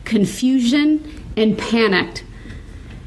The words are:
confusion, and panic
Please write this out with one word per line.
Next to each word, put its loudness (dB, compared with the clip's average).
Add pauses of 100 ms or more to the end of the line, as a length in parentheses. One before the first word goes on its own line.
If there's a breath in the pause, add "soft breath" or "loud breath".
confusion, 2 (320 loud breath)
and 4
panic 0 (840 loud breath)